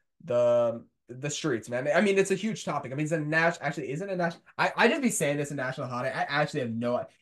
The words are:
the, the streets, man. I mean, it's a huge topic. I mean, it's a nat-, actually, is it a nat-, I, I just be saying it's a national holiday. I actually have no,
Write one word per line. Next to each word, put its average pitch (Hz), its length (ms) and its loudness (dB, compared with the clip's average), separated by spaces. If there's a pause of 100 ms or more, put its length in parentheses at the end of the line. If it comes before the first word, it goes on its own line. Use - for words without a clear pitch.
(240)
the, 120 600 4 (240)
the 131 220 -6
streets, 123 400 -2
man. 127 240 -4
I 170 60 6
mean, 196 180 4
it's 190 120 4
a 190 40 2
huge 190 300 -4
topic. 143 280 -4
I - 20 -8
mean, 151 100 -2
it's 151 80 -2
a 165 80 0
nat-, 160 400 2
actually, 139 300 -4
is 160 120 -6
it 202 80 -6
a 185 60 -4
nat-, 170 200 -2 (220)
I, 180 180 2
I 208 120 6
just 302 120 2
be 254 80 2
saying 143 300 0
it's 143 120 -2
a 151 40 -8
national 131 320 -4
holiday. 123 260 -4
I 139 100 -2
actually 147 380 0
have 120 120 -2
no, 120 340 -2 (160)